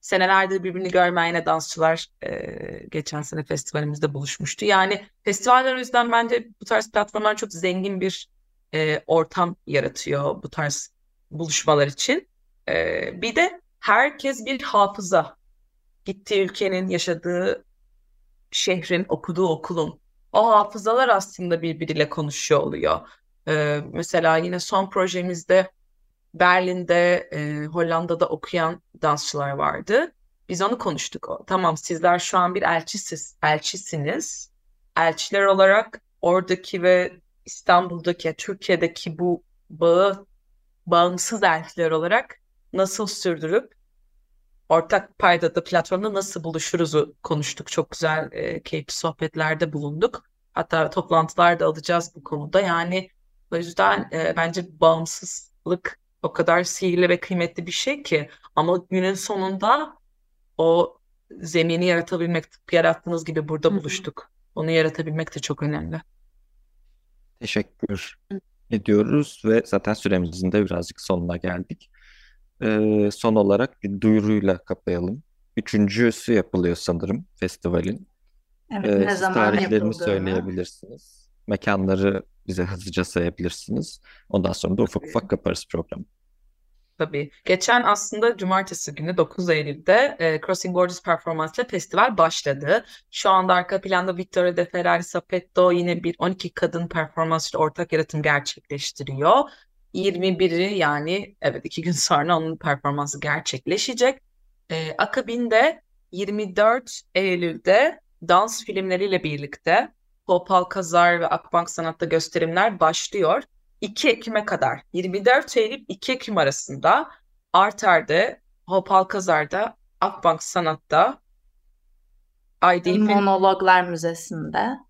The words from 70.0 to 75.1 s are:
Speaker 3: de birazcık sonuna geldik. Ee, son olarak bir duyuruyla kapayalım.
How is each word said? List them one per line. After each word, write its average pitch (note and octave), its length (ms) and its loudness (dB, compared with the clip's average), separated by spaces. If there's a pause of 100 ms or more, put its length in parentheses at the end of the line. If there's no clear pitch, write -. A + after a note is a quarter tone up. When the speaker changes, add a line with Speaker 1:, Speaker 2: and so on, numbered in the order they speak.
Speaker 3:
de G#2 120 4
birazcık F2 360 -6
sonuna F2 360 -2
geldik. - 540 -8 (720)
Ee, G#2+ 500 2
son A2 220 0
olarak G#2 480 4
bir G2 180 -6
duyuruyla G#2 580 4
kapayalım. F#2 640 -6 (340)